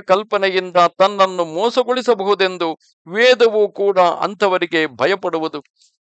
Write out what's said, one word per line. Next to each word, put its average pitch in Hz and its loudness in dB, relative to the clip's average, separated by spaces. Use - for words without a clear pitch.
ಕಲ್ಪನೆಯಿಂದ 190 -2
ತನ್ನನ್ನು 190 2
ಮೋಸಗೊಳಿಸಬಹುದೆಂದು 196 -2
ವೇದವೂ 220 2
ಕೂಡ 190 0
ಅಂಥವರಿಗೆ 175 0
ಭಯಪಡುವುದು. 160 -4